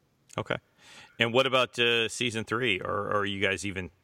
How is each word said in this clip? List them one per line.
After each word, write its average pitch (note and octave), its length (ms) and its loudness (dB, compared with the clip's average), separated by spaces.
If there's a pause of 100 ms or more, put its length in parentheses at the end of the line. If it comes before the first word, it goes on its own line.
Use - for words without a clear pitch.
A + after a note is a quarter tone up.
(380)
Okay. - 200 -4 (600)
And A#2 140 2
what C3 120 6
about, B2+ 320 0
uh, A#2 300 2
season A2 380 -4
three? A2+ 340 0
Or, - 120 -6
or G2+ 280 -2
are G2+ 60 -2
you G2 160 -4
guys G2 240 0
even F#2 260 -8 (120)